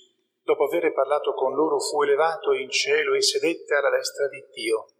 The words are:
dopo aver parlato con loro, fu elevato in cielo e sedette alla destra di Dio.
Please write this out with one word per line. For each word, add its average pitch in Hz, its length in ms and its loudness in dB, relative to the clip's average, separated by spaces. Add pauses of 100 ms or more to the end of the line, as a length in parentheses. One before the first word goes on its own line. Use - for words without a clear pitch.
(420)
dopo 151 220 2
aver 156 280 0
parlato 139 420 0
con 131 200 0
loro, 147 260 0
fu 147 220 -2
elevato 147 500 2
in 135 180 -4
cielo 143 440 0
e 135 80 2
sedette 151 520 -2
alla 143 160 2
destra 135 380 -2
di - 240 -16
Dio. 113 340 -4 (140)